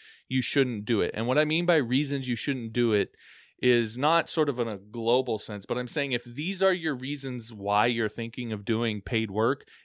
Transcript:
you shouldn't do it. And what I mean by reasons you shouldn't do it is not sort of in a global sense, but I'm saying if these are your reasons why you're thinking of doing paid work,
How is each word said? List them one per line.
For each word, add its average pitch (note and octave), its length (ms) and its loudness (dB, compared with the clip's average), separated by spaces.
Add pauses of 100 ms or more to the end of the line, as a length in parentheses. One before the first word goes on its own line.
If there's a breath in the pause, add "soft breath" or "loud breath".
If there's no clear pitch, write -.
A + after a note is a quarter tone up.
(300 loud breath)
you B2+ 120 0
shouldn't B2 440 0
do A2 160 2
it. F2 120 0
And A2+ 140 -2
what B2+ 100 2
I D3+ 60 4
mean D#3+ 220 0
by E3+ 120 4
reasons C3+ 520 0
you A#2 80 -2
shouldn't B2 340 -4
do A#2 220 2
it G2+ 200 2 (480 loud breath)
is A#2+ 360 2
not D#3 320 2
sort D#3 180 2
of B2+ 100 -2
in A#2 120 -2
a G#2 80 -6
global A2+ 600 0
sense, G#2 280 -8
but A#2+ 120 -4
I'm B2 100 -4
saying C#3+ 260 -2
if A#2+ 100 -2
these E3 400 -4
are F#3+ 80 6
your D#3+ 240 -2
reasons B2+ 560 -6
why G#2 360 2
you're A#2 200 0
thinking A#2 460 -6
of G#2 100 -8
doing A2 380 0
paid A2 300 -2
work, A2+ 340 2 (200 loud breath)